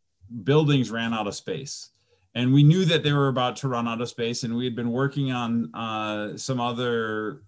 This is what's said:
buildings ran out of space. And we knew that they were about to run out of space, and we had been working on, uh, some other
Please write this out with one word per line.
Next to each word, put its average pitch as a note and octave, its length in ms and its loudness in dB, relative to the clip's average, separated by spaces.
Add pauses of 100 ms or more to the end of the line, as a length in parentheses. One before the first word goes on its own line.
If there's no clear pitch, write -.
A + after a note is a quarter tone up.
(420)
buildings C#3 480 4
ran A#2 240 -4
out G#2+ 140 -2
of F#2+ 80 -6
space. - 540 -10 (440)
And B2 180 2
we D3 120 8
knew F3 220 6
that D#3+ 180 2
they D3 80 2
were C#3+ 160 2
about B2 280 0
to C#3 120 -6
run A#2 180 -2
out A2+ 140 -4
of A#2 80 -4
space, A#2 340 -4
and A#2 140 -4
we A#2+ 80 -2
had B2 100 -4
been A#2 160 -4
working C3+ 400 0
on, A#2 420 -2
uh, G#2+ 640 -6
some B2 240 -4
other A#2 880 -4